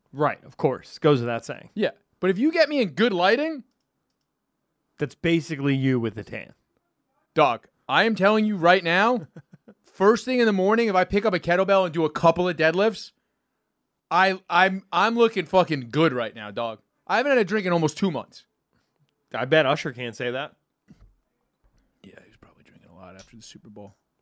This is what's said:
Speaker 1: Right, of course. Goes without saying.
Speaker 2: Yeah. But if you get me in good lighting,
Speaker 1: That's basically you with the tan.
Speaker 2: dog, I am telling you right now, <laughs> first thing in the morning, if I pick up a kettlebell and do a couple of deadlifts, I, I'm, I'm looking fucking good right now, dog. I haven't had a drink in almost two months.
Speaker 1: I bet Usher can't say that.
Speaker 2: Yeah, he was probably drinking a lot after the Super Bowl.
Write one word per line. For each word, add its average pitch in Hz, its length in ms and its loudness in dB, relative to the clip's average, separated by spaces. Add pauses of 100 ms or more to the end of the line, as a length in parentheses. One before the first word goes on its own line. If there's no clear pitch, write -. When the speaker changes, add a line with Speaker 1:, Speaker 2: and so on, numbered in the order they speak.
(120)
Speaker 1:
Right, 135 320 -4
of - 140 -20
course. - 420 -4
Goes 147 220 2
without 117 240 -6
saying. - 280 -16
Speaker 2:
Yeah. 202 180 -2 (280)
But 180 100 0
if 180 80 -2
you 294 140 0
get 320 160 2
me 294 140 -2
in 190 80 0
good 196 240 0
lighting, 240 500 0 (1300)
Speaker 1:
That's - 180 -8
basically 147 580 -2
you 131 260 0
with 110 160 -4
the 107 80 -12
tan. - 300 -16 (800)
Speaker 2:
dog, 131 340 0 (200)
I 151 160 2
am 226 120 0
telling 208 300 2
you 208 120 -4
right 175 260 4
now, 190 440 0 (320)
<laughs> - 260 -20
first 208 400 0
thing 254 140 0
in 233 60 4
the 214 80 2
morning, 208 360 2
if 185 60 -2
I 185 80 4
pick 202 220 -2
up 202 80 2
a 170 60 -2
kettlebell 185 460 2
and 160 80 -8
do 160 120 0
a 151 60 -2
couple 170 360 2
of 165 100 -4
deadlifts, 175 540 0 (1000)
I, 190 280 2 (100)
I'm, 190 420 2
I'm 208 240 0
looking 226 300 0
fucking 156 440 0
good 147 240 2
right 113 220 -6
now, 107 160 -14
dog. 113 280 -8 (280)
I 202 100 0
haven't 277 140 0
had 262 80 4
a 208 60 2
drink 196 200 -4
in 180 80 0
almost 160 240 0
two 190 140 -2
months. - 320 -10 (920)
Speaker 1:
I 113 120 -4
bet 147 200 4
Usher 143 280 -2
can't 117 220 -10
say 123 160 -6
that. 135 220 -10 (1500)
Speaker 2:
Yeah, - 180 -20
he - 80 -20
was - 100 -20
probably - 260 -20
drinking - 280 -20
a - 20 -20
lot 92 200 -20
after 95 220 -20
the 110 40 -20
Super - 280 -20
Bowl. 104 260 -20 (260)